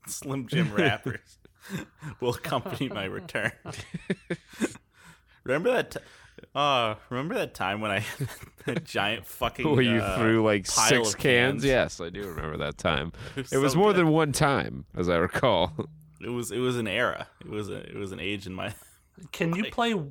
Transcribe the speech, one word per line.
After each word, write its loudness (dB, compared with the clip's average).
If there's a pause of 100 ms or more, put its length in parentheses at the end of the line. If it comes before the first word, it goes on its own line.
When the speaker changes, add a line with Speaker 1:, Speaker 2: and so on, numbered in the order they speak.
Speaker 1:
Slim -6
Jim 0
wrappers -2 (400)
<laughs> -14
will 0
accompany -4
my -4
return. -4
<laughs> -10
Remember 0
that? 0
T-, -8 (560)
uh, 2 (140)
remember -4
that -2
time -2
when -2
I 2
<laughs> -6
had -4 (360)
that -4
giant -2
fucking, -4
Speaker 2:
Where 6
you 4
Speaker 1:
uh, 0
Speaker 2:
threw, 4
like, 4
Speaker 1:
pile 4
Speaker 2:
six 4
Speaker 1:
of -8
Speaker 2:
cans? 4
Speaker 1:
cans? -2
Speaker 2:
Yes, 2
I -8
do -8
remember -6
that -4
time. 0 (120)
Speaker 1:
<laughs> -14
It -6
was -6
Speaker 2:
It 4
was 4
Speaker 1:
so 4
Speaker 2:
more 6
Speaker 1:
good. 4
Speaker 2:
than 6
one 4
time, 2 (100)
as 2
I 6
recall. 4
<laughs> -4 (400)
Speaker 1:
It -6
was, -6
it -2
was 0
an -2
era. 0 (140)
It -16
was -6
a, -8
it -14
was -8
an -10
age -6
in -8
my -6 (300)
<laughs> -20
Speaker 3:
Can 0
you -2
Speaker 1:
life. -6
Speaker 3:
play, 0 (180)